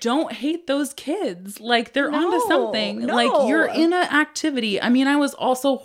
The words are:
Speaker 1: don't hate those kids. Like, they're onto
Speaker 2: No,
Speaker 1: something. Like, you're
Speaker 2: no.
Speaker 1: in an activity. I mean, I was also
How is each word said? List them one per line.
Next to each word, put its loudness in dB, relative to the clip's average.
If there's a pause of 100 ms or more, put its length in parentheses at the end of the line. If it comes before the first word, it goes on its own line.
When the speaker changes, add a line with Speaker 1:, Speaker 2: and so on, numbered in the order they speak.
Speaker 1:
don't -2
hate -6
those -2
kids. -8
Like, -2
they're 0
onto 0
Speaker 2:
No, 0
Speaker 1:
something. 0
Like, 2 (180)
you're 2
Speaker 2:
no. -6
Speaker 1:
in 4
an 2 (100)
activity. 0
I 0
mean, 4
I 2
was 0
also 0